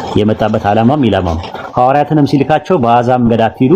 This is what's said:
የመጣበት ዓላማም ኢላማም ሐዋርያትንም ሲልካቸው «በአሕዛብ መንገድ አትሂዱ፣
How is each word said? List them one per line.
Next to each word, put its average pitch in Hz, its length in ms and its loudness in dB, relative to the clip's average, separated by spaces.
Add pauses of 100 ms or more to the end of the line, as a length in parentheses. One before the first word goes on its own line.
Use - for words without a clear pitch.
(160)
የመጣበት 110 500 0
ዓላማም 117 380 2
ኢላማም 92 360 -2 (340)
ሐዋርያትንም 143 540 2
ሲልካቸው 147 500 0
«በአሕዛብ 120 420 2
መንገድ 113 220 2
አትሂዱ፣ 127 340 0